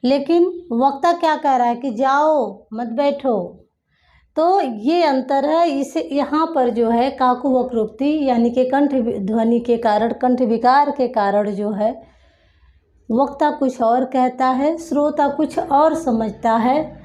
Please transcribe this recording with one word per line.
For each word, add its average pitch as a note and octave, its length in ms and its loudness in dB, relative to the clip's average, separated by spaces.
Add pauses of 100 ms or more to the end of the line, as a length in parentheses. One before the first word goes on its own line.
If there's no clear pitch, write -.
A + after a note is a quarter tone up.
लेकिन C#4+ 400 2 (280)
वक्ता C4+ 420 2
क्या E4 220 0
कह C#4 200 0
रहा B3 120 2
है A#3+ 80 0
कि B3 160 -6
जाओ C4+ 800 0
मत A#3 140 -6
बैठो। B3 800 -4 (680)
तो F4+ 260 2
ये C4+ 420 0
अंतर C4+ 420 0
है। E4 240 2
इसे C#4 420 -4
यहाँ C#4+ 440 -2
पर B3+ 140 2
जो A3+ 200 0
है A#3+ 220 2
काकु B3+ 380 0
वक्रोक्ति B3+ 760 -2
यानी A#3+ 220 2
कि B3+ 160 2
कंठ C#4 280 2
वि-, A#3 260 -2
ध्वनि A3+ 400 0
के A#3 180 0
कारण, A3+ 360 0
कंठ B3+ 280 0
विकार B3 500 2
के C4 160 -2
कारण G#3 440 0
जो G3+ 200 -4
है G#3+ 400 -4 (1000)
वक्ता C4+ 400 0
कुछ C4+ 300 -2
और A#3+ 240 2
कहता B3+ 420 0
है, C4+ 300 0
श्रोता D4 500 -2
कुछ C#4+ 320 -2
और D#4 360 2
समझता A3+ 600 -2
है। B3+ 500 -2